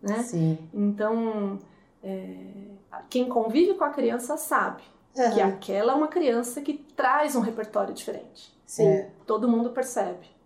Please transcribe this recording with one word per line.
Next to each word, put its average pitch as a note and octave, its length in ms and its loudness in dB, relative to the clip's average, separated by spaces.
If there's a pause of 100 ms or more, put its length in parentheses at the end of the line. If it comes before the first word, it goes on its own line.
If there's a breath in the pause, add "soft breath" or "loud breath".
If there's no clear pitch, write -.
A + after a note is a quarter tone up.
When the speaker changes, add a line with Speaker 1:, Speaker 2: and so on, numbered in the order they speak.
Speaker 1:
né? G#3+ 200 0
Speaker 2:
Sim. D#3+ 360 0 (160)
Speaker 1:
Então, G#3 840 0 (460 soft breath)
é, F#3+ 320 -10 (720)
quem B3+ 220 0
convive A#3+ 440 2
com F4 100 0
a C#4+ 60 2
criança A#3+ 460 -2
sabe B3+ 460 -2 (360)
Speaker 3:
Aham. A#3+ 120 4
Speaker 1:
que G#3 100 4
aquela G3 520 2
é - 40 2
uma D4+ 120 2
criança C4 520 0
que C#4+ 140 -4 (200)
traz C#4+ 400 2
um B3 60 2
repertório G#3+ 540 -2
diferente. - 600 -12 (120)
Speaker 3:
Sim. - 200 2
Speaker 2:
É. - 240 4 (160)
Speaker 1:
Todo A3 220 0
mundo A#3 220 2
percebe, G3 560 -4 (200)